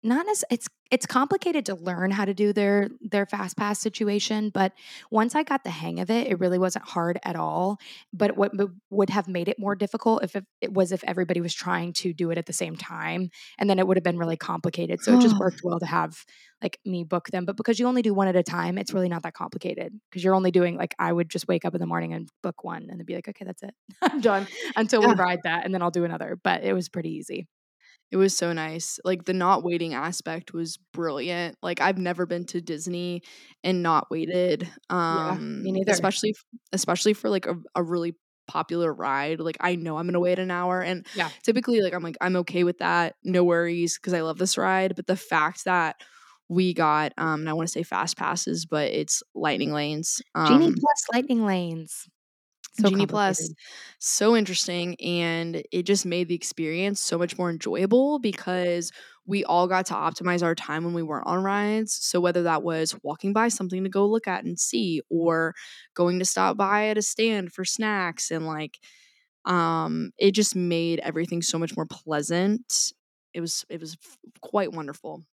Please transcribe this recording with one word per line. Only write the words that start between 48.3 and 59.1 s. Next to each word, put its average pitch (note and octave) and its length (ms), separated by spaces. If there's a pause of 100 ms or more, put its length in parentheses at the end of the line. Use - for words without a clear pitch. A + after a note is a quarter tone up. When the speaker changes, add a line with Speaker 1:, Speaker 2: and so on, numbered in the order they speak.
Speaker 2:
but D3+ 260
it's - 300 (120)
Lightning D3+ 380
Lanes, D3+ 480 (220)
Speaker 1:
Genie C#4 300
Plus - 20
Speaker 2:
um, D4 380
Speaker 1:
Lightning B3 340
Lanes. E3+ 600 (640)
So G3+ 160
Speaker 2:
Genie G3 160
Plus, G3 320
Speaker 1:
complicated. D#3+ 180 (440)
Speaker 2:
so A3+ 360
interesting, F3+ 640
and E3+ 600 (100)
it F3 120
just G3 200
made F3 240
the F3 60
experience E3+ 680
so - 180
much F3 200
more F3+ 120
enjoyable G3+ 680
because F3+ 720 (360)